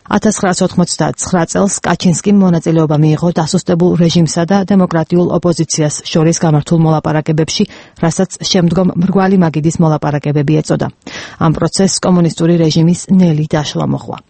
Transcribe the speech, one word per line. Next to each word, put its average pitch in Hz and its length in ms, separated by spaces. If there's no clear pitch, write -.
ათასცხრასოთხმოცდაცხრა 180 1400
წელს 185 320
კაჩინსკიმ 180 640
მონაწილეობა 165 560
მიიღო 156 320
დასუსტებულ 175 640
რეჟიმსა 170 480
და 196 140
დემოკრატიულ 175 640
ოპოზიციას 160 720
შორის 165 400
გამართულ 160 400
მოლაპარაკებებში, 156 800
რასაც 170 280
შემდგომ 175 480
მრგვალი 190 480
მაგიდის 156 400
მოლაპარაკებები 147 800
ეწოდა. - 280
ამ 160 160
პროცესს - 480
კომუნისტური 170 560
რეჟიმის 165 480
ნელი 170 400
დაშლა 156 400
მოჰყვა. - 300